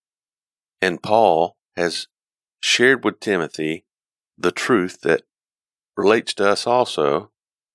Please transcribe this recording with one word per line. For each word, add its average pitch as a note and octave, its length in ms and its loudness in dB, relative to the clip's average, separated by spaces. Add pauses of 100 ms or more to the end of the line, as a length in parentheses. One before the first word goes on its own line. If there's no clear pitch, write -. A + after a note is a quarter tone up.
(840)
And F2+ 200 -2
Paul F#2 540 2 (200)
has E2+ 320 -4 (520)
shared B2 460 2
with G2 140 -4
Timothy D#2+ 680 -4 (500)
the - 160 -2
truth F#2+ 480 -2
that D#2+ 220 0 (760)
relates G#2+ 380 0
to G2+ 160 0
us - 160 -2
also. G2 680 -2 (420)